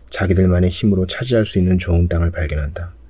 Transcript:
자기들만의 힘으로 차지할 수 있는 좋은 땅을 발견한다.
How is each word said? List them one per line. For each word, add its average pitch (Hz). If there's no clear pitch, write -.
자기들만의 90
힘으로 92
차지할 117
수 98
있는 90
좋은 85
땅을 85
발견한다. 76